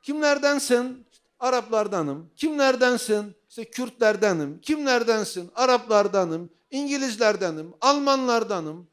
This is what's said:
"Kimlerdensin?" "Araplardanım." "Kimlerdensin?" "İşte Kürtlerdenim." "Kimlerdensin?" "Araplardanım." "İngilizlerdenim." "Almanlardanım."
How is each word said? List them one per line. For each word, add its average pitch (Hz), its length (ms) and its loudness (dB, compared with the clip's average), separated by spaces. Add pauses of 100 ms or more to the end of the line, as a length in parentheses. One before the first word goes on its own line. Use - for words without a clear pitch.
"Kimlerdensin?" 277 1040 0 (340)
"Araplardanım." 208 960 -2
"Kimlerdensin?" 247 960 0 (140)
"İşte 226 220 -14
Kürtlerdenim." 202 920 0
"Kimlerdensin?" 233 920 -2
"Araplardanım." 202 960 2 (200)
"İngilizlerdenim." 214 1080 -2
"Almanlardanım." 233 1120 0